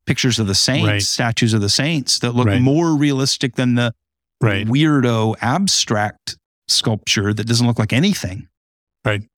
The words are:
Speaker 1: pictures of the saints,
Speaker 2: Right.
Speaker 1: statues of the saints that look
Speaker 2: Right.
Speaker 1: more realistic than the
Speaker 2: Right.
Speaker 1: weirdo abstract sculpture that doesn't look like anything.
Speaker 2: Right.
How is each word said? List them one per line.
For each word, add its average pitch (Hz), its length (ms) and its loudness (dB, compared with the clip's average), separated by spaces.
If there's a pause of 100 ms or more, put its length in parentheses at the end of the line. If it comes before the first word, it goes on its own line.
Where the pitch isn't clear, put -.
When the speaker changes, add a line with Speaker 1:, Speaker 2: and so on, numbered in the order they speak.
Speaker 1:
pictures 131 340 -2
of 110 80 -2
the 98 80 0
saints, 127 320 0
Speaker 2:
Right. 104 140 0
Speaker 1:
statues 117 520 -2
of 110 80 2
the 101 80 0
saints 143 500 -2
that 120 160 -4
look 123 120 2
Speaker 2:
Right. 101 140 2
Speaker 1:
more 156 340 2
realistic 139 600 0
than 123 200 2
the 120 180 0 (480)
Speaker 2:
Right. 101 260 2
Speaker 1:
weirdo 120 760 2
abstract 120 920 -2 (340)
sculpture 104 640 0
that 107 140 -6
doesn't 117 200 2
look 117 120 0
like 107 140 -2
anything. 127 540 -2 (580)
Speaker 2:
Right. 104 180 -2 (140)